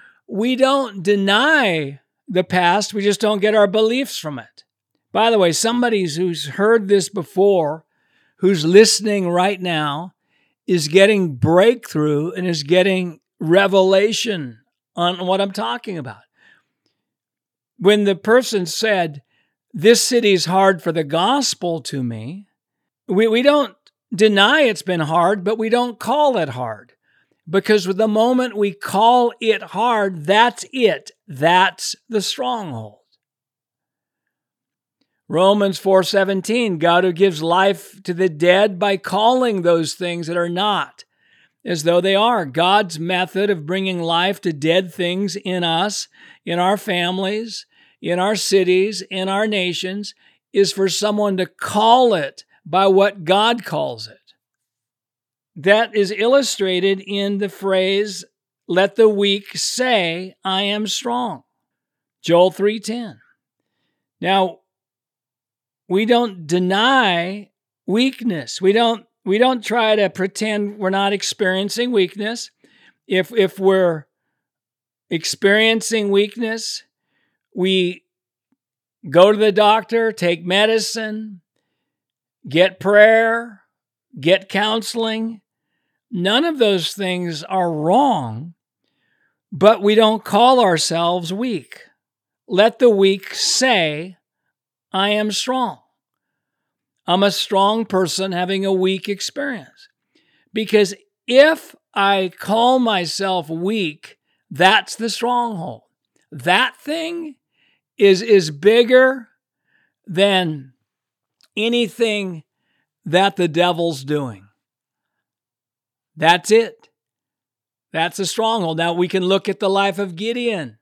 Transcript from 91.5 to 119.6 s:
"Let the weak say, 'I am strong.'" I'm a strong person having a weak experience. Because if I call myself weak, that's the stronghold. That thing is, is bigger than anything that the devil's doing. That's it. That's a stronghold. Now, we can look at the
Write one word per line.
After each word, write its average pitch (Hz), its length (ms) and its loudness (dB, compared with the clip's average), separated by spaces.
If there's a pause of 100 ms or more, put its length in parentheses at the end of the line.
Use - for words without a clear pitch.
"Let 214 320 2
the 247 100 6
weak 196 460 2
say, 180 800 -2 (800)
'I 196 160 4
am 208 240 0
strong.'" 254 460 -4 (1300)
I'm 185 160 0
a 202 80 2
strong 202 540 0
person 190 460 -2
having 185 320 -4
a 196 80 -2
weak 185 380 -2
experience. 220 800 -10 (640)
Because 208 400 0 (340)
if 285 480 4 (200)
I 196 420 0
call 233 400 2
myself 185 720 -2
weak, 170 680 -6 (320)
that's 190 440 2
the 220 140 -6
stronghold. 220 720 -4 (500)
That 180 460 -2
thing 330 580 -10 (640)
is, 196 240 4
is 196 300 2
bigger 240 800 2 (760)
than 175 680 -2 (840)
anything 214 880 -2 (600)
that 190 320 0
the 175 120 0
devil's 165 560 -2
doing. 127 440 -8 (1700)
That's 165 360 0
it. 220 380 0 (1040)
That's 165 280 -4
a 185 80 -4
stronghold. 214 500 -2
Now, 170 160 -2
we 180 140 0
can 185 180 -2
look 190 240 0
at 190 100 -6
the 196 100 -2